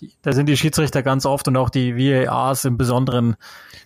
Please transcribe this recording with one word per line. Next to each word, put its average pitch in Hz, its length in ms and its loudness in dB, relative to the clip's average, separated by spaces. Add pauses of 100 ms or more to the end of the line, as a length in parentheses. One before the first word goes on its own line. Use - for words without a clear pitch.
die, - 120 -18 (100)
da 143 100 0
sind 139 140 2
die 147 100 2
Schiedsrichter 151 460 0
ganz 135 240 0
oft 139 220 0
und 131 80 2
auch 127 120 2
die 123 260 -2
V 127 360 2
A 123 220 0
Rs 127 120 -4
im 123 140 0
Besonderen 123 560 0 (520)